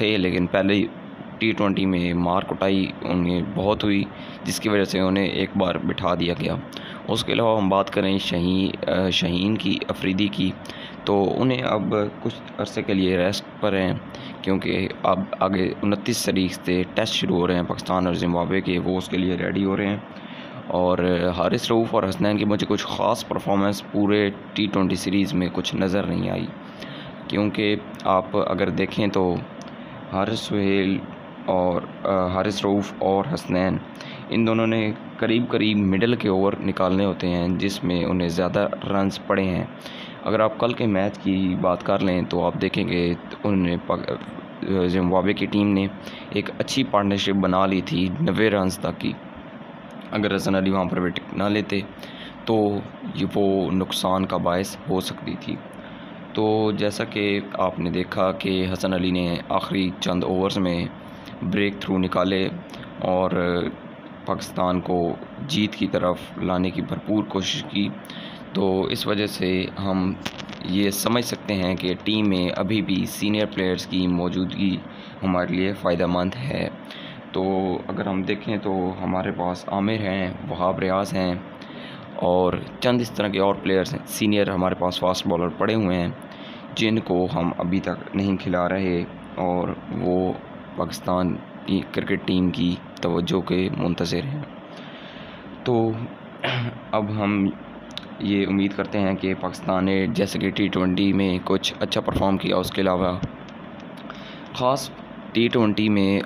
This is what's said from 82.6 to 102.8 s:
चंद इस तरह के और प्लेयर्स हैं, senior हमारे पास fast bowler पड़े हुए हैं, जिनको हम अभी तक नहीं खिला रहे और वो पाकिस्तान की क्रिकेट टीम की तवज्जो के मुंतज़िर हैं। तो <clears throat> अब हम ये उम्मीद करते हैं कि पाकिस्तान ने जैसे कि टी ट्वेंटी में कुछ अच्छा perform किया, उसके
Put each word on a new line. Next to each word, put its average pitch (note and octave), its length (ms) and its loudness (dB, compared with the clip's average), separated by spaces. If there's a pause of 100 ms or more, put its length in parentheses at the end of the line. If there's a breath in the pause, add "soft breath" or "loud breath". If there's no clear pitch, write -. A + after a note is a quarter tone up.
चंद B2 180 4
इस A#2 140 -6
तरह G#2 140 0
के G2 100 0
और G2 140 4
प्लेयर्स F#2+ 400 2
हैं, - 120 -6
senior G#2 440 2
हमारे F#2 260 2
पास F2 260 0
fast F2+ 260 2
bowler F2 220 2
पड़े G2+ 240 2
हुए G2+ 220 2
हैं, F2 220 0 (600 loud breath)
जिनको G#2+ 500 2
हम E2+ 320 0
अभी F2 200 0
तक F2 180 -4 (180)
नहीं G2 220 2
खिला F2+ 300 0
रहे F2+ 360 0 (360)
और F2+ 360 0 (160)
वो F2+ 440 0 (420)
पाकिस्तान F2+ 520 0 (380)
की F#2 260 0
क्रिकेट - 320 -2
टीम F#2 240 4
की F2 280 0 (260)
तवज्जो F2 380 2
के F#2 280 0
मुंतज़िर F2 540 0
हैं। D3 180 -6 (1200 loud breath)
तो A2+ 300 2 (480)
<clears throat> B2 500 -4
अब G#2+ 180 0
हम G2+ 420 2 (680)
ये G2 240 2
उम्मीद G2 280 2
करते G2+ 240 -2
हैं G2 180 2
कि F#2+ 180 0
पाकिस्तान F#2 520 0
ने F#2+ 220 4
जैसे F#2+ 320 0
कि F2+ 120 0
टी G2 180 2
ट्वेंटी F#2 440 2
में F#2+ 260 2
कुछ F#2 420 0
अच्छा G#2 200 0
perform G2 360 2
किया, F#2 200 0
उसके F#2 240 -2